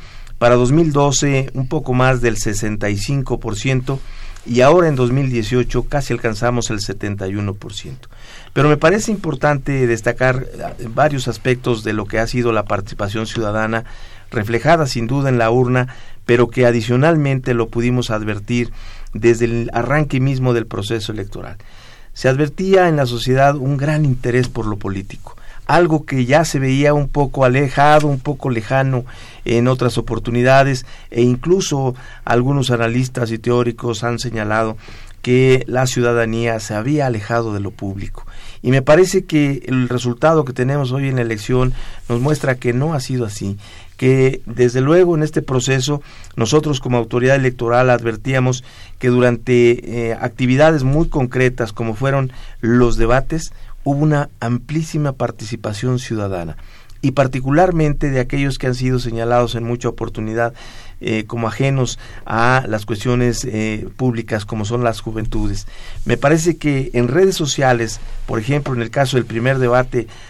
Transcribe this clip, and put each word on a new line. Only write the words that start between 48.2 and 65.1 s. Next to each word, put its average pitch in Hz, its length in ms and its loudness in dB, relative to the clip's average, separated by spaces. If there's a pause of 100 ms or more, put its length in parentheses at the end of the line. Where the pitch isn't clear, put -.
que 127 100 -2
durante, 120 1040 2
eh, 113 100 -4
actividades 135 640 2
muy 135 260 2
concretas 127 640 0
como 113 220 -4
fueron 135 380 0 (280)
los 117 360 4
debates, 127 560 2 (320)
hubo 143 180 0
una 147 280 2 (100)
amplísima 143 720 -2
participación 117 840 -4
ciudadana, 98 580 -6 (460)
y 135 100 2
particularmente 143 1000 2
de 135 100 0
aquellos 139 380 -2
que 131 80 -4
han 127 80 0
sido 127 240 0
señalados 117 560 0
en 117 100 -4
mucha 117 260 -2
oportunidad 113 640 -4 (460)
eh, 107 260 -2
como 113 220 -4
ajenos 135 500 -2 (280)
a 120 400 2
las 107 200 -4
cuestiones, 123 580 0
eh, 107 520 -4
públicas, 113 480 -2
como 107 200 -6
son 120 200 -2
las 113 160 -2
juventudes. 107 640 -4 (380)